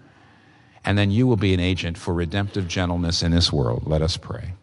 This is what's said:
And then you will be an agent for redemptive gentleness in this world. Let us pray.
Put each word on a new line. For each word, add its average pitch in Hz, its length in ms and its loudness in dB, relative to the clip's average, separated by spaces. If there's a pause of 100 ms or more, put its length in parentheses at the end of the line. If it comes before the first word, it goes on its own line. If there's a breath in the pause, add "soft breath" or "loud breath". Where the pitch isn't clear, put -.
(840 soft breath)
And 98 120 2
then 101 140 4
you 117 160 4
will 120 100 4
be 95 180 2
an 90 60 2
agent 87 360 -2
for - 160 -4
redemptive 92 560 -2
gentleness 87 540 -2
in 85 100 2
this 85 200 4
world. 64 340 0
Let 78 160 0
us 82 140 0
pray. - 360 -10 (100)